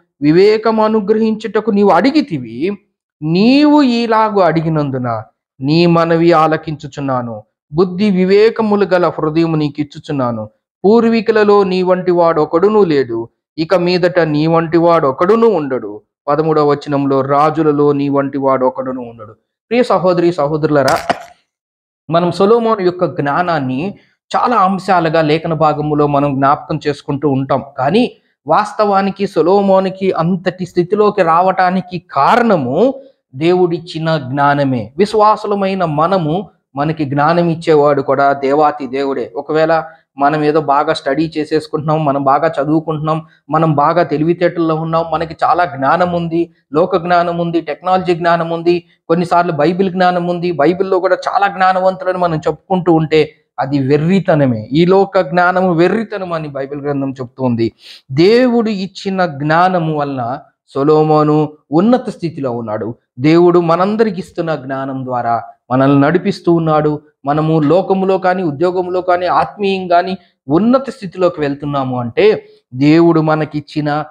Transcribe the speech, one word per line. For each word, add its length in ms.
వివేకం 580
అనుగ్రహించుటకు 920
నీవు 180
అడిగితివి. 680
నీవు 600
ఇలాగు 580
అడిగినందున 680
నీ 260
మనవి 460
ఆలకించుచున్నాను. 1040
బుద్ధి 400
వివేకములు 760
గల 200
హృదయము 500
నీకు 260
ఇచ్చుచున్నాను. 640
పూర్వీకులలో 800
నీ 200
వంటి 280
వాడు 300
ఒకడునూ 420
లేడు, 360
ఇక 180
మీదట 440
నీ 280
వంటి 300
వాడు 300
ఒకడునూ 400
ఉండడు." 440
పదమూడవ 420
వచనంలో, 520
"రాజులలో 680
నీ 180
వంటి 280
వాడు 280
ఒకడునూ 360
ఉండడు." 320
ప్రియ 120
సహోదరి 480
సహోదరులరా, 640
మనం 220
సొలొమోను 500
యొక్క 240
జ్ఞానాన్ని 760
చాలా 260
అంశాలుగా 640
లేఖన 320
భాగములో 540
మనం 280
జ్ఞాపకం 420
చేసుకుంటూ 520
ఉంటాం, 320
కానీ 260
వాస్తవానికి 800
సొలొమోనుకి 840
అంతటి 540
స్థితిలోకి 560
రావటానికి 760
కారణము 640
దేవుడిచ్చిన 800
జ్ఞానమే. 640
విశ్వాసులమైన 920
మనము, 440
మనకి 300
జ్ఞానం 440
ఇచ్చేవాడు 520
కూడా 320
దేవాతి 540
దేవుడే. 380
ఒకవేళ 380
మనం 260
ఏదో 180
బాగా 320
స్టడీ 340
చేసేసుకుంటున్నాం, 800
మనం 180
బాగా 240
చదువుకుంటున్నాం, 720
మనం 260
బాగా 280
తెలివితేటల్లో 720
ఉన్నాం, 360
మనకి 220
చాలా 320
జ్ఞానం 480
ఉంది, 280
లోక 240
జ్ఞానం 400
ఉంది, 240
టెక్నాలజీ 540
జ్ఞానం 340
ఉంది, 260
కొన్నిసార్లు 440
బైబిల్ 400
జ్ఞానం 360
ఉంది, 240
బైబిల్లో 480
కూడా 160
చాలా 320
జ్ఞానవంతులని 720
మనం 200
చెప్పుకుంటూ 560
ఉంటే 280
అది 200
వెర్రితనమే. 800
"ఈ 140
లోక 340
జ్ఞానము 540
వెర్రితనం" 600
అని 140
బైబిల్ 340
గ్రంథం 300
చెప్తూ 320
ఉంది. 240
దేవుడు 580
ఇచ్చిన 560
జ్ఞానము 720
వలన 260
సొలొమోను 680
ఉన్నత 380
స్థితిలో 420
ఉన్నాడు. 360
దేవుడు 400
మనందరికి 600
ఇస్తున్న 360
జ్ఞానం 500
ద్వారా 300
మనల్ని 320
నడిపిస్తూ 520
ఉన్నాడు. 380
మనము 340
లోకములో 580
కానీ, 260
ఉద్యోగంలో 580
కానీ, 260
ఆత్మీయం 600
కానీ 260
ఉన్నత 420
స్థితిలోకి 520
వెళ్తున్నాము 580
అంటే 260
దేవుడు 480
మనకిచ్చిన 680